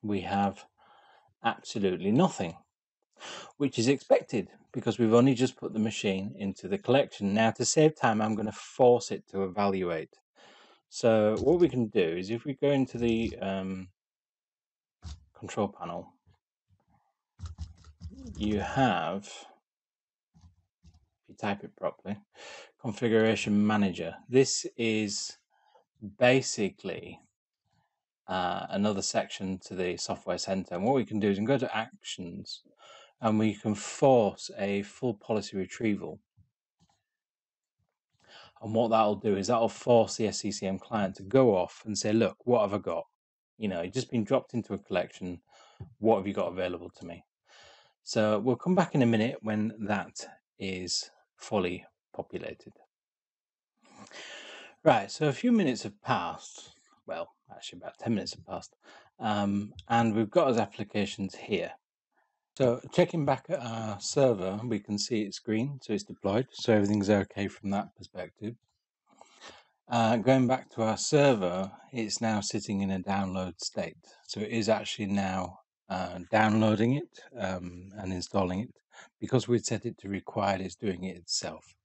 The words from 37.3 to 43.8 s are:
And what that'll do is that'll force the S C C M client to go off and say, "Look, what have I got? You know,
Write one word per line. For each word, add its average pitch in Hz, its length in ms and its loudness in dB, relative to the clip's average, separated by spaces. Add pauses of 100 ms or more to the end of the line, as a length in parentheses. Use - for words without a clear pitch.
And 110 120 -6
what 113 160 4
that'll 110 260 4
do 101 200 0
is 98 120 -2
that'll 113 220 4
force 113 480 4
the 110 100 0
S 98 120 -4
C 101 120 -4
C - 140 -6
M 95 140 -2
client 101 360 -4
to 98 80 -16
go 117 320 4
off 90 300 -2
and 107 120 -6
say, 107 160 0
"Look, 113 320 4
what 120 160 4
have 101 120 2
I 104 60 -2
got? 85 260 -6 (520)
You 110 100 -4
know, 90 140 -4